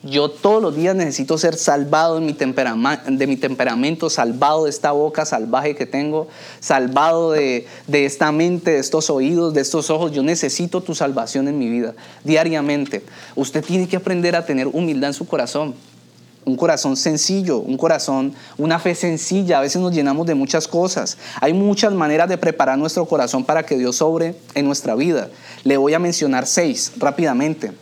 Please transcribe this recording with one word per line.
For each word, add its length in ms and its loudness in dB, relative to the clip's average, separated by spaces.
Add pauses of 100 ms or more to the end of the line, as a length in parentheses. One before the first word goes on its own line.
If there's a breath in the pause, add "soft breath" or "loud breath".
yo 260 0
todos 320 2
los 140 0
días 200 0
necesito 440 -2
ser 160 2
salvado 640 2
de 20 -2
mi 120 -2
temperama-, 680 -2
de 220 0
mi 100 0
temperamento, 760 -2
salvado 540 0
de 40 0
esta 220 -2
boca 340 0
salvaje 500 -2
que 120 -6
tengo, 400 -4 (320 loud breath)
salvado 720 2
de... 340 0 (220 loud breath)
de 180 4
esta 260 0
mente, 400 2
de 80 4
estos 300 0
oídos, 460 2
de 60 4
estos 280 -2
ojos. 220 0
Yo 100 -2
necesito 600 -2
tu 120 -8
salvación 540 -2
en 100 -2
mi 100 -2
vida 280 -2 (280 loud breath)
diariamente". 800 0 (320 loud breath)
Usted 300 -2
tiene 220 0
que 100 -2
aprender 380 0
a 100 0
tener 220 0
humildad 420 0
en 60 -4
su 120 -8
corazón. 460 -2 (720)
Un 100 0
corazón 400 2
sencillo, 640 0
un 180 -4
corazón, 580 0 (240 loud breath)
una 220 0
fe 160 0
sencilla. 640 0
A 40 4
veces 200 0
nos 120 0
llenamos 320 2
de 80 0
muchas 320 0
cosas. 520 -2 (240 loud breath)
Hay 100 4
muchas 400 2
maneras 380 2
de 80 0
preparar 400 2
nuestro 280 0
corazón 380 0
para 220 0
que 120 0
Dios 240 0
obre 320 2 (200)
en 120 0
nuestra 300 -2
vida. 320 0 (380 loud breath)
Le 100 4
voy 180 4
a 60 2
mencionar 480 0
seis 480 0
rápidamente. 880 -2